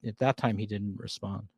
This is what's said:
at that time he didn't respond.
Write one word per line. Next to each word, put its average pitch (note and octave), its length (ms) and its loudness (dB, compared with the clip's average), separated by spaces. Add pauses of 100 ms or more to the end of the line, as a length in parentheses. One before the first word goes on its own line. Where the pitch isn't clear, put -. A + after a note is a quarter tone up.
at G#2+ 120 -4
that C3 200 4
time A2+ 180 4
he G#2+ 80 0
didn't G2+ 320 -2
respond. G2 600 -6